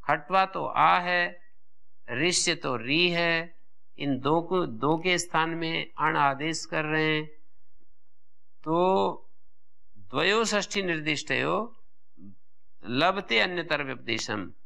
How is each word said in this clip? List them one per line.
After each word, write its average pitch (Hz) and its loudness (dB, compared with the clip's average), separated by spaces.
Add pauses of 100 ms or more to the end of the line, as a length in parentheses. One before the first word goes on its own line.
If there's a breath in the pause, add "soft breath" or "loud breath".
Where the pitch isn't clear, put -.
खट्वा 180 2
तो 185 -6
आ 165 6
है, 175 0 (720)
ऋष्य 165 2
तो 135 -2
री 147 2
है, 170 0 (420)
इन 139 0
दो 151 4
को, 170 0
दो 135 2
के 180 2
स्थान 165 2
में 165 -2
अण 156 2
आदेश 147 2
कर 156 -2
रहे 156 4
हैं। 151 -2 (1400)
तो 185 4 (760)
द्वयो 196 2
षष्ठी 202 0
निर्दिष्टयो 156 0 (1040)
लभते 190 2
अन्यतर 170 0
व्यपदेशम 113 -4 (140)